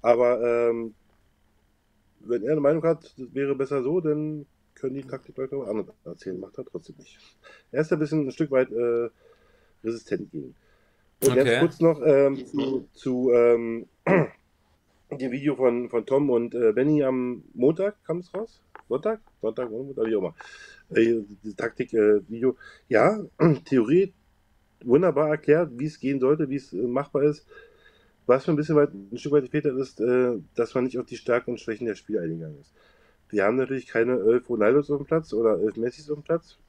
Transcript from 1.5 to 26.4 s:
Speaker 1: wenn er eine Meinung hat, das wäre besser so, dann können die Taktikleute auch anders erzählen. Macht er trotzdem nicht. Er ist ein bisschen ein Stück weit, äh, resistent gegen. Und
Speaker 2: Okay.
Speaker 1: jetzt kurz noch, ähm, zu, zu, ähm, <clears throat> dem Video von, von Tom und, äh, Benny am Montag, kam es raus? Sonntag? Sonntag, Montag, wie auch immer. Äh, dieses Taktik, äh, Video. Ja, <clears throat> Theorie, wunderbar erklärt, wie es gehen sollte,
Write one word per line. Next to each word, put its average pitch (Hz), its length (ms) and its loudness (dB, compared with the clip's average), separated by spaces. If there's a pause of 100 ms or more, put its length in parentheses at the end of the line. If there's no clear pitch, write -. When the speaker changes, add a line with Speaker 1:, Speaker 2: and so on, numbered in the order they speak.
Speaker 1:
wenn 117 220 -4
er 131 80 -2
eine 156 100 0
Meinung 151 220 2
hat, 160 340 -2
das 127 160 -16
wäre 139 220 -2
besser 135 280 -4
so, 165 180 -2
dann 151 440 -4 (300)
können 131 200 -8
die 139 80 -10
Taktikleute 131 540 -12
auch 123 100 -8
anders 101 200 -6 (180)
erzählen. 90 340 -12
Macht 95 180 -16
er 131 80 -14
trotzdem - 320 -16
nicht. - 200 -20 (540)
Er 135 100 -2
ist 160 100 -2
ein 160 80 0
bisschen 151 280 0
ein 127 40 -6
Stück 147 200 -4
weit, 131 200 2
äh, 117 380 -2 (760)
resistent 110 480 -8
gegen. 71 240 -12 (680)
Und 131 100 4
Speaker 2:
Okay. 131 140 4
Speaker 1:
jetzt 120 140 2
kurz 165 220 0
noch, 160 240 2
ähm, 139 400 4
zu, 135 480 -4
zu, 127 400 -2
ähm, 117 540 2 (180)
<clears throat> - 1040 -4
dem 127 200 -6
Video 139 240 -2
von, 120 340 2
von 117 160 -2
Tom 139 240 2
und, 120 260 0
äh, 117 160 4
Benny 143 320 2
am 127 400 -2 (100)
Montag, 160 420 2 (100)
kam 170 140 -4
es - 140 -18
raus? 220 280 -10 (260)
Sonntag? 214 320 -4 (220)
Sonntag, 113 280 -4
Montag, 123 360 -6
wie 113 100 -2
auch 101 40 2
immer. 87 160 -6 (560)
Äh, 113 300 2 (220)
dieses 107 120 -12
Taktik, - 380 -8
äh, 107 360 4
Video. 117 260 -2 (320)
Ja, 151 320 4 (180)
<clears throat> 151 280 2
Theorie, 143 480 2 (680)
wunderbar 151 460 2
erklärt, 156 440 2
wie 123 120 -6
es 151 140 -8
gehen 135 200 -2
sollte, 143 300 2